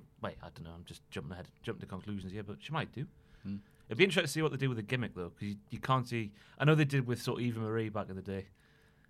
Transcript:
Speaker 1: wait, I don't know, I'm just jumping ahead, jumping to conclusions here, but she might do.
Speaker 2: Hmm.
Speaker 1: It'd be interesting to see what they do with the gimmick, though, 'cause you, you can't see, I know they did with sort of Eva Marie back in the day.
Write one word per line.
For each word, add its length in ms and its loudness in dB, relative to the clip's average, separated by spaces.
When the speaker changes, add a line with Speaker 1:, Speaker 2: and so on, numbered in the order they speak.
Speaker 1:
wait, 220 -4
I 80 -10
don't 140 -14
know, 100 -10
I'm 100 -14
just 260 -16
jumping 220 -6
ahead, 160 -10
jumping 180 -6
to 60 -10
conclusions 460 -8
here, 100 -8
but 200 -12
she 100 -12
might 200 -2
do. 140 -6
Speaker 2:
Hmm. 140 -6
Speaker 1:
It'd 100 -4
be 60 12
interesting 220 4
to 60 -2
see 100 2
what 100 4
they 60 -4
do 100 2
with 80 2
the 60 -2
gimmick, 320 0
though, 160 -4
'cause 120 -12
you, 140 -2
you 80 -8
can't 280 2
see, 260 -2
I 80 0
know 80 10
they 100 6
did 220 2
with 160 0
sort 180 0
of 60 2
Eva 140 0
Marie 280 0
back 220 -4
in 60 -6
the 60 -8
day. 260 -4